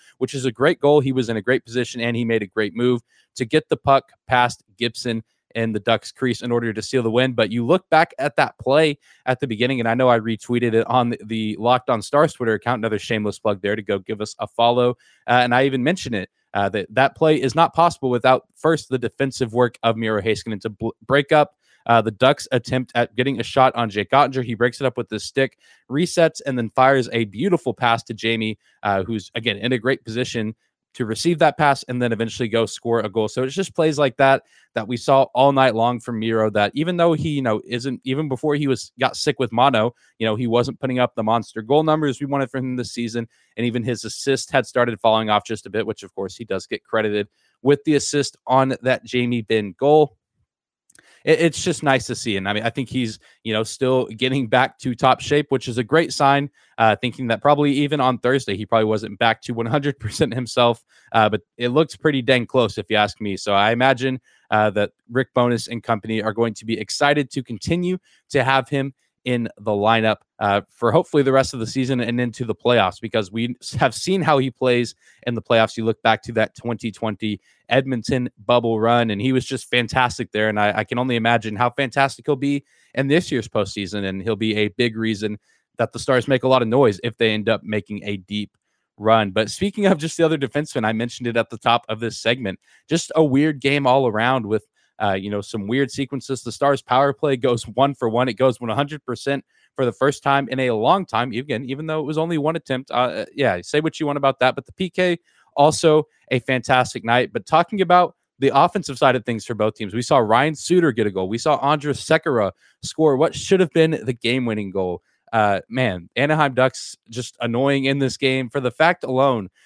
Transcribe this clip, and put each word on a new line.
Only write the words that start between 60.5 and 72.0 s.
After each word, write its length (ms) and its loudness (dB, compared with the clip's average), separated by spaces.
uh, 180 4
but 120 -2
it 120 -2
looks 260 0
pretty 260 0
dang 240 2
close, 320 0
if 120 -6
you 60 0
ask 260 0
me. 160 -6
So 160 -4
I 180 4
imagine, 480 0
uh, 220 2
that 200 -2
Rick 240 -2
Bowness 340 0
and 140 -10
company 400 -4
are 120 -2
going 220 0
to 100 -18
be 140 -4
excited 520 0
to 120 -6
continue 540 -4
to 140 0
have 240 0
him 260 -4
in 240 -2
the 140 -4
lineup, 460 2
uh, 280 0
for 240 -2
hopefully 300 2
the 100 2
rest 220 2
of 60 -8
the 80 -6
season 340 -2